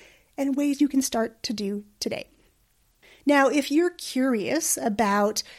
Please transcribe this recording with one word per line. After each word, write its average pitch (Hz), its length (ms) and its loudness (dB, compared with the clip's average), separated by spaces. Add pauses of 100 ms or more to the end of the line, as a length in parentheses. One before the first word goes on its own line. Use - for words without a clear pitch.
(360)
and 277 200 -2
ways 285 240 0
you 294 80 4
can 269 140 2
start - 420 -4
to - 80 -4
do 208 320 -6 (160)
today. - 260 -6 (1000)
Now, 277 220 6
if 277 220 0
you're 339 200 2
curious 262 880 -2
about 208 640 0 (160)